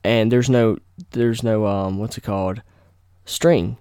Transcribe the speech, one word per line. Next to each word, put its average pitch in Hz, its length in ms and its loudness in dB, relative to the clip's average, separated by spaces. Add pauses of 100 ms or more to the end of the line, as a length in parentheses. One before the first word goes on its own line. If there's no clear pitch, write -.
and 113 260 2
there's 123 200 2
no, 113 280 4 (340)
there's 117 300 0
no, 110 220 0
um, 98 340 -2
what's 107 200 -8
it - 60 -16
called? 98 360 -4 (640)
String. 117 560 0